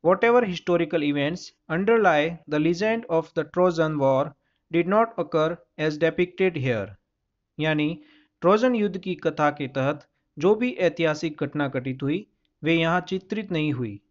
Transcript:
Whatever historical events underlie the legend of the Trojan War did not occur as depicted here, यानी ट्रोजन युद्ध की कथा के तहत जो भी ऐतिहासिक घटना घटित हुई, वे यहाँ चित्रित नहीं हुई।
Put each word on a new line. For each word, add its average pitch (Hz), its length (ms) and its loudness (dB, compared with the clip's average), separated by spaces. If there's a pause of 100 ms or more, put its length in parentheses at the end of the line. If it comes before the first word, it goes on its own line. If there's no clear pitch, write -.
Whatever 226 420 4
historical 170 580 0
events 147 420 -2 (260)
underlie 175 640 2 (120)
the 151 140 0
legend 214 460 0
of 165 280 -2
the 156 80 -2 (120)
Trojan 160 420 2
War 135 260 2 (460)
did 170 160 0
not 220 320 0
occur 160 300 0 (300)
as 156 180 -2
depicted 165 680 0
here, 113 220 -2 (720)
यानी 156 420 0 (400)
ट्रोजन 220 340 4
युद्ध 208 220 0
की 180 180 -6
कथा 151 340 0
के 143 180 -6
तहत 139 380 -4 (320)
जो 180 180 4
भी 247 160 -2
ऐतिहासिक 160 720 -2
घटना 143 240 -4
घटित 131 360 -6
हुई, 160 220 -4 (380)
वे 165 120 2
यहाँ 165 260 0
चित्रित 190 500 -6
नहीं 151 220 -2
हुई। 113 260 -6 (120)